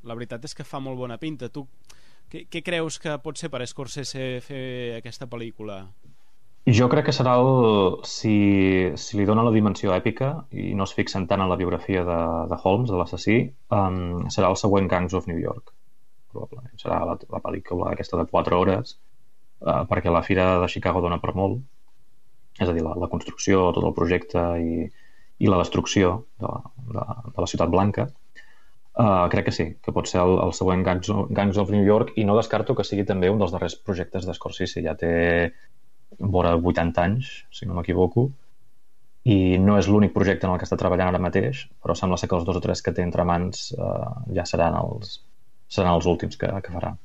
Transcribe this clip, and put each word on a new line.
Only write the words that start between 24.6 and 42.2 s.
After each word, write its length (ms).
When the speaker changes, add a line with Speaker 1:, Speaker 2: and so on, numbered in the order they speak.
Speaker 2:
i 60
la 100
destrucció 640
de, 80
de, 80
de 160
la 60
Ciutat 180
Blanca. 380
Eh, 320
crec 220
que 20
sí, 160
que 80
pot 160
ser 140
el, 160
el 160
següent 320
Gangs 260
of, 160
Gangs 320
of 80
New 160
York, 320
i 80
no 160
descarto 320
que 140
sigui 180
també 240
un 80
dels 160
darrers 220
projectes 500
de 80
Scorsese. 480
Ja 160
té 160
vora 360
vuitanta 480
anys, 240
si 160
no 80
m'equivoco, 540
i 340
no 220
és 80
l'únic 240
projecte 340
en 60
el 80
que 60
està 100
treballant 340
ara 80
mateix, 440
però 140
sembla 240